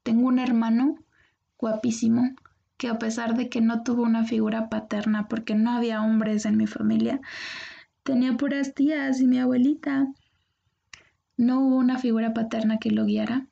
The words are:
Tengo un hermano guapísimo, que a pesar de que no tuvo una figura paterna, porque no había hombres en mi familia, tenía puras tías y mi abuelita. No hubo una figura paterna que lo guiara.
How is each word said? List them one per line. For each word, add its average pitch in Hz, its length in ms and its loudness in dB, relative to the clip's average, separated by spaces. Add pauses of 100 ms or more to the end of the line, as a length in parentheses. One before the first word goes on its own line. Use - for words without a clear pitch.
Tengo 233 260 2
un 254 120 2
hermano 247 560 2 (640)
guapísimo, 233 720 0 (440)
que 254 100 -6
a 226 100 -4
pesar 233 380 -4
de 247 140 -2
que 233 120 -2
no 226 220 0
tuvo 240 180 0
una 226 240 2
figura 220 440 -2
paterna, 214 580 -4
porque 226 260 -4
no 220 180 2
había 233 300 -2
hombres 220 440 0
en 214 120 2
mi 214 80 2
familia, 220 560 0 (800)
tenía 254 340 0
puras 277 380 -2
tías 277 460 0
y 262 80 4
mi 254 120 4
abuelita. 269 680 2 (1300)
No 254 260 2
hubo 262 160 4
una 254 200 2
figura 226 360 0
paterna 220 460 -2
que 220 120 -2
lo 214 140 2
guiara. 214 460 -2